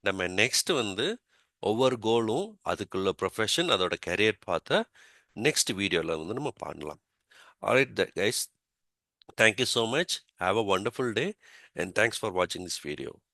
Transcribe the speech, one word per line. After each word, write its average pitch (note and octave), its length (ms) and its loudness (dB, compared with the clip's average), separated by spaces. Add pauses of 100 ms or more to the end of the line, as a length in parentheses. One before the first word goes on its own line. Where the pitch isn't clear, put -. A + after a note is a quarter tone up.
நம்ம F#2+ 200 0 (120)
நெக்ஸ்ட் - 320 2 (100)
வந்து G#2 240 -2 (640)
ஒவ்வொரு B2+ 280 2 (100)
கோலும், A#2 400 2 (240)
அதுக்குள்ள F#2+ 400 -2 (100)
ப்ரொஃபஷன், A2 540 0
அதோட F2+ 200 0 (120)
கரியர் G2+ 400 2
பாத்தை F#2 300 0 (720)
நெக்ஸ்ட் - 240 0 (100)
வீடியோல E2 400 0
வந்து G2 180 -6
நம்ம C#3+ 120 -6 (120)
பண்ணலாம். D2+ 380 -12 (640)
All G#2 120 4
right, C3 220 2
th-, - 220 0
guys. - 180 0 (1000)
Thank A2 220 6
you - 140 0
so A#2 60 2 (120)
much. F3 180 0 (320)
Have G2 180 4
a - 80 0
wonderful A#2 380 0 (100)
day E3 100 0 (500)
and F#2 100 -2 (100)
thanks A2 240 2
for A2 160 -2
watching F2+ 300 -2
this - 180 -8
video. D2 260 -8 (200)